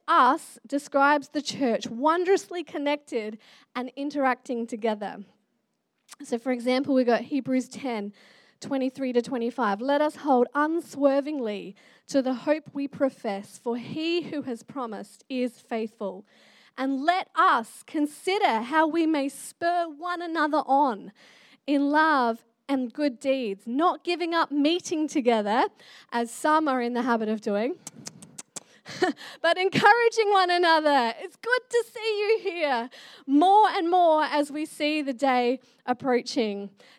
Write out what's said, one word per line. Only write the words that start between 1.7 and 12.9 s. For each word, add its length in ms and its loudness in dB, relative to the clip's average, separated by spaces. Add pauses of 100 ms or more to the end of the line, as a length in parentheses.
wondrously 760 0
connected 720 -6 (380)
and 200 -8
interacting 680 -2
together. 580 -6 (1000)
So, 160 -6
for 120 -6
example, 440 0
we've 100 4
got 160 2
Hebrews 480 -4
ten, 440 -8 (460)
twenty-three 540 -4
to 80 2
twenty-five. 580 -2
"Let 220 0
us 160 0
hold 380 4
unswervingly 1200 -2 (320)
to 160 0
the 100 -2
hope 300 -2 (100)
we 140 -6
profess, 720 -6